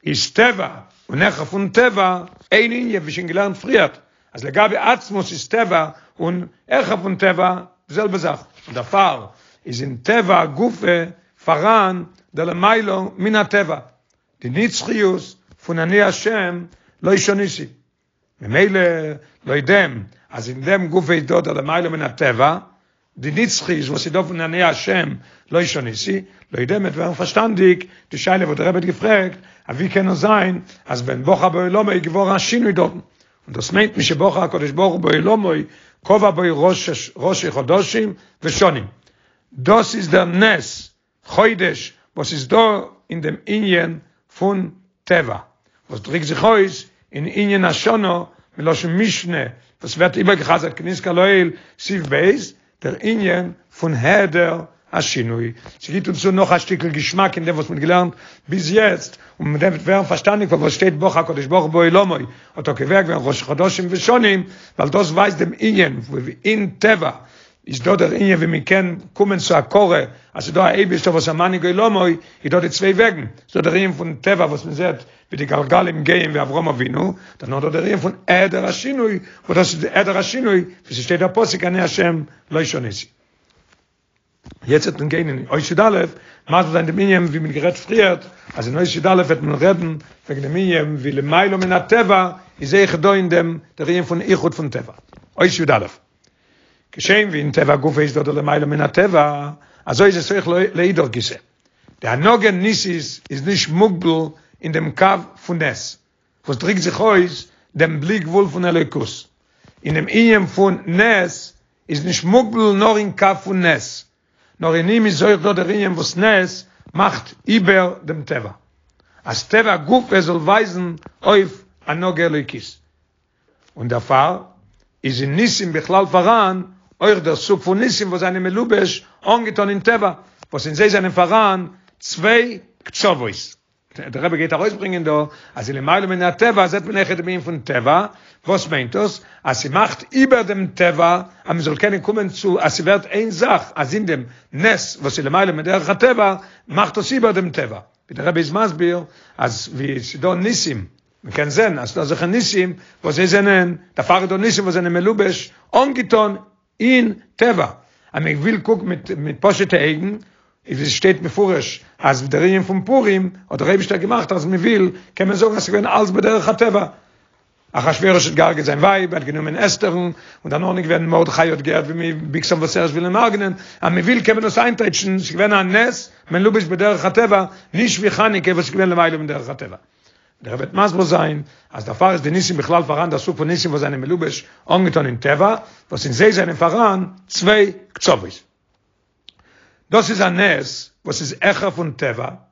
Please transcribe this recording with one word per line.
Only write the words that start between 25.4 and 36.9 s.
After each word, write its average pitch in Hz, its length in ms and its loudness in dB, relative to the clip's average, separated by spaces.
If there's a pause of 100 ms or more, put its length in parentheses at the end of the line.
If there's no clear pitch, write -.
לא 170 100 2
ישוניסי, 160 600 -4 (300)
לא - 80 -8
ידעם, 190 260 -2
את 170 60 -4
ווערן 170 220 -4
פארשטאנדיק, 185 720 2 (260)
די 151 60 -10
שאלה, 185 280 2
וואו 147 100 -2
דער 131 120 0
רבי 180 100 2
האט 175 80 -2
געפרעגט, 190 520 0 (280)
אבער 120 120 -10
ווי 180 120 -2
קען 190 180 2
ער 185 60 2
זיין, 185 460 2 (260)
אז 123 160 -6
ווען 127 220 -6
ברכה 180 260 4
בעולמו 180 420 0 (100)
געווארן 185 340 0
א 185 40 0
שינוי 233 320 0
דארט. 170 200 2
און - 600 -20
דאס - 180 -8
מיינט 214 260 0
נישט, 151 200 0
ברכה 175 260 2
הקדוש 147 280 -4
ברוך 175 220 2
הוא 180 60 -4
בעולמו, 180 520 2 (540)
קבע 202 260 4
בו 165 100 -2 (260)
ראש, 170 500 -2